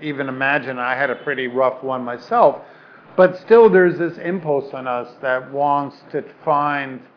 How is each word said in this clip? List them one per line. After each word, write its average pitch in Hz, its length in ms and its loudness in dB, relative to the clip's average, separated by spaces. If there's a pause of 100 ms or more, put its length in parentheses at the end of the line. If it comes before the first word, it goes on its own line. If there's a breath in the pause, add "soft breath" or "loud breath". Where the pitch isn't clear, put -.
even 139 280 -6
imagine. 135 500 -4
I 127 160 -2
had 135 140 -2
a 120 60 -4
pretty 131 320 -6
rough 127 360 -2
one 131 200 -6
myself. 139 580 0 (540 loud breath)
But 180 240 4
still, 226 300 8
there's 180 280 4
this 165 200 -6
impulse 156 560 -4
in 131 140 -10
us 123 340 -6
that 131 300 -4
wants 143 460 -2 (140)
to 143 120 -6 (220)
find 143 560 -2 (160)